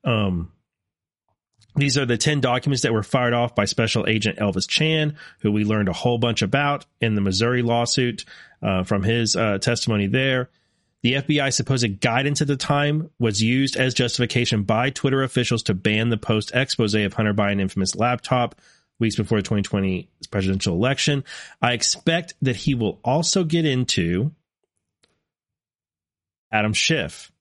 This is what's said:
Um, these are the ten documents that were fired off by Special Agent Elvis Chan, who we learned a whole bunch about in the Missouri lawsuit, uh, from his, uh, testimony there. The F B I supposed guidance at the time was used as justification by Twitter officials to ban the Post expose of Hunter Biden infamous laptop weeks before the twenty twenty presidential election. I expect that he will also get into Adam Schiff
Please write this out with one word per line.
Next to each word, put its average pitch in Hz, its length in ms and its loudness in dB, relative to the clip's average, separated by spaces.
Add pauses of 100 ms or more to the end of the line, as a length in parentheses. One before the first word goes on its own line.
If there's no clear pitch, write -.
Um, 101 480 0 (1200)
these 143 240 2
are 135 80 2
the 120 120 2
ten 151 220 2
documents 127 420 0
that 120 100 2
were 107 100 2
fired 120 320 0
off 120 220 0
by 104 80 2
Special 113 420 0
Agent 110 320 0
Elvis 95 300 0
Chan, 156 480 0 (240)
who 107 100 0
we 107 140 2
learned 104 240 2
a 87 60 -2
whole 120 240 0
bunch 117 240 0
about 143 440 0 (140)
in 113 140 0
the 104 60 2
Missouri 113 420 2
lawsuit, 117 640 0 (380)
uh, 92 220 0
from 98 180 0
his, 113 320 0
uh, 101 240 0
testimony 110 480 0
there. 127 440 0 (520)
The 123 140 2
F 135 100 -2
B 147 140 2
I 135 80 0
supposed 120 520 -2
guidance 135 420 0
at 143 40 0
the 139 100 0
time 147 520 0 (100)
was 110 240 0
used 127 320 0
as 127 200 0
justification 120 720 0
by 113 260 0
Twitter 135 320 0
officials 123 420 0
to 104 100 0
ban 107 360 0
the 110 80 0
Post - 360 -2
expose 120 400 0
of 101 200 0
Hunter 107 180 0
Biden 101 260 0
infamous 95 380 -2
laptop 120 640 -2 (380)
weeks 113 180 0
before 107 220 0
the 98 40 0
twenty 104 200 -2
twenty 95 480 -4 (200)
presidential 95 440 0
election. 135 500 0 (380)
I 123 100 2
expect 165 680 -2
that 131 120 0
he 143 200 -2
will 110 280 -2
also 151 420 0
get 160 200 0
into 123 680 0 (2250)
Adam 107 220 2
Schiff - 680 -2